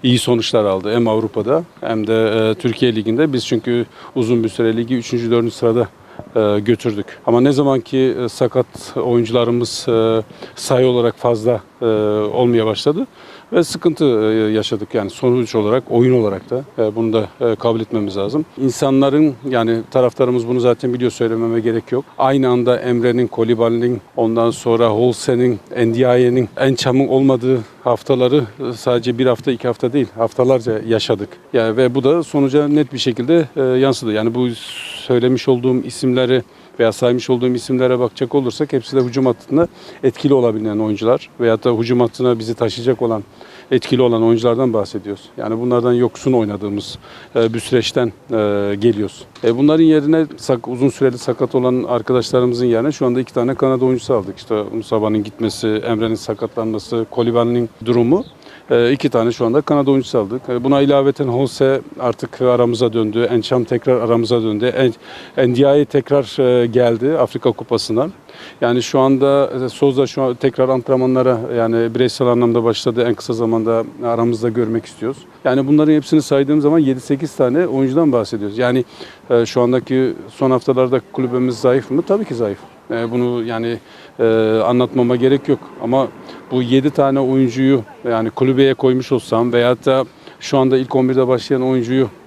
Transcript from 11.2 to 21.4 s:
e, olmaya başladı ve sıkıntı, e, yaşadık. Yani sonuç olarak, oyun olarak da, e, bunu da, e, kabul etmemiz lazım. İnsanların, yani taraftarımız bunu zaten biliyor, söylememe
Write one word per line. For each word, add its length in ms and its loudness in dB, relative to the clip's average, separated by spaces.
e, 40 0
olmaya 320 2
başladı 400 -2
ve 120 2
sıkıntı, 400 -2
e, 480 2
yaşadık. 420 -4
Yani 160 -2
sonuç 440 -2
olarak, 360 0
oyun 300 4
olarak 300 -4
da, 140 -6
e, 180 0
bunu 160 -2
da, 160 0
e, 140 0
kabul 260 -2
etmemiz 360 -4
lazım. 280 -4
İnsanların, 760 2
yani 320 0
taraftarımız 580 0
bunu 120 0
zaten 340 0
biliyor, 160 0
söylememe 500 -2